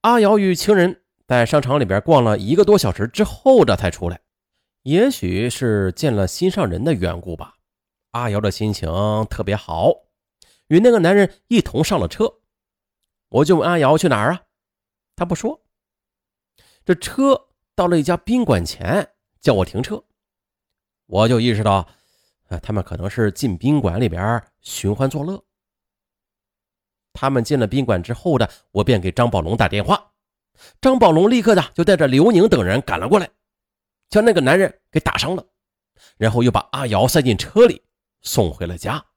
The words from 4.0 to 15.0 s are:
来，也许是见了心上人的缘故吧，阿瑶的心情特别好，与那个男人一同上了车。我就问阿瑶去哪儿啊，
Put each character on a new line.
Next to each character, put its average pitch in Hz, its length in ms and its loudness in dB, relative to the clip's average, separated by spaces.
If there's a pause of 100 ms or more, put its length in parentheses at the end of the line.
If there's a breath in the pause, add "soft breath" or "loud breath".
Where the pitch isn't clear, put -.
来， 87 100 -12 (600)
也 185 280 2
许 98 380 -4
是 107 440 -2
见 139 220 -2
了 98 120 0
心 185 240 -2
上 175 180 -4
人 90 160 -6
的 160 80 0
缘 87 260 -4
故 87 160 -12
吧， - 220 -18 (540)
阿 120 180 -6
瑶 104 100 -2
的 104 120 -2
心 107 220 -4
情 80 180 -8 (400)
特 - 120 -10
别 98 140 -4
好， 98 380 -2 (720 soft breath)
与 156 140 4
那 240 100 6
个 233 80 4
男 180 180 4
人 202 320 0
一 233 140 2
同 - 200 -2
上 170 160 -2
了 - 80 -2
车。 - 340 -4 (880)
我 135 140 2
就 175 120 4
问 131 100 0
阿 175 120 0
瑶 147 180 2
去 160 120 0
哪 117 120 0
儿 123 120 0
啊， 185 100 -8 (760)